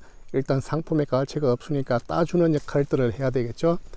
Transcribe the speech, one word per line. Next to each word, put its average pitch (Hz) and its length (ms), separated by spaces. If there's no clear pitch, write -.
일단 135 280
상품의 151 460
가치가 139 440
없으니까 131 480
따주는 165 560
역할들을 139 640
해야 135 120
되겠죠. 131 480